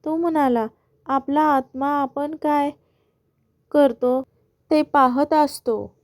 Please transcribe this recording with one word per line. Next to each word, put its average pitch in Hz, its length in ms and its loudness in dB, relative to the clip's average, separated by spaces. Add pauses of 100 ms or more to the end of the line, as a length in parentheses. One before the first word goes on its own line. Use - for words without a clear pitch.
तो 311 120 -4
म्हणाला, 294 500 0 (400)
"आपला 277 420 -2
आत्मा 269 420 -2 (120)
आपण 285 340 -6
काय 294 340 0 (1000)
करतो 254 500 2 (500)
ते - 120 4
पाहत 277 500 2
असतो. 285 440 0 (260)